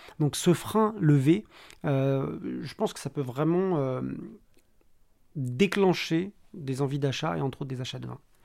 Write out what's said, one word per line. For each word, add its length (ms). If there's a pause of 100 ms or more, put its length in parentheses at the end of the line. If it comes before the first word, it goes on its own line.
(200)
Donc 160
ce 180
frein 460
levé, 440 (420)
euh, 540 (220)
je 140
pense 180
que 60
ça 100
peut 120
vraiment, 560
euh, 240 (1300)
déclencher 960 (220)
des 280
envies 180
d'achat 380
et 40
entre 220
autres 60
des 120
achats 180
de 80
vin. 120 (260)